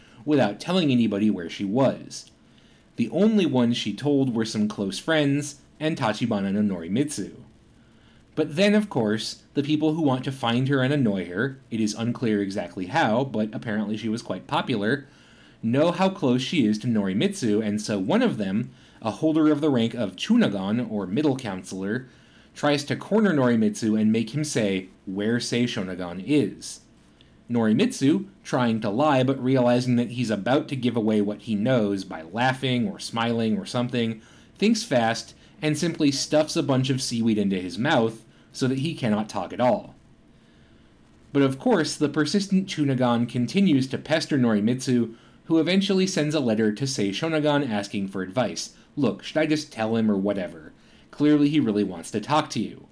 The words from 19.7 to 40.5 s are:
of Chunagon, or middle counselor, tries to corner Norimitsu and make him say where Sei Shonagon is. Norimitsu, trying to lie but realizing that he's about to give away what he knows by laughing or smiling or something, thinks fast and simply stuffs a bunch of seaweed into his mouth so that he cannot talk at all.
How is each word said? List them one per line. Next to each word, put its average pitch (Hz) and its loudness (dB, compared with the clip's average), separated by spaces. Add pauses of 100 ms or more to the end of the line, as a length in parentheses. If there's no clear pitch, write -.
of 113 -6
Chunagon, 113 0
or 101 -4
middle 139 0
counselor, 101 -6 (460)
tries 147 0
to 127 -4
corner 202 2
Norimitsu 110 2
and 110 4
make 113 0
him 151 0
say 98 -2 (180)
where 107 0
Sei 123 0
Shonagon 92 -6
is. 131 -2 (680)
Norimitsu, 135 2 (180)
trying 120 0
to 110 -2
lie 131 2
but 131 0
realizing 123 2
that 120 0
he's 120 -2
about 113 0
to 143 -6
give 120 -2
away 107 2
what 104 -2
he 113 -4
knows 104 0
by 82 -14
laughing 123 -2
or 95 -10
smiling 117 -2
or 95 -8
something, 123 -4 (340)
thinks 214 2
fast 117 0 (260)
and 151 0
simply 160 0
stuffs 151 0
a 165 0
bunch 131 0
of 131 0
seaweed 113 0
into 98 0
his 90 -8
mouth 120 0 (280)
so - -2
that 135 -2
he 151 -2
cannot 107 0
talk 90 -6
at 87 -4
all. 120 2 (1400)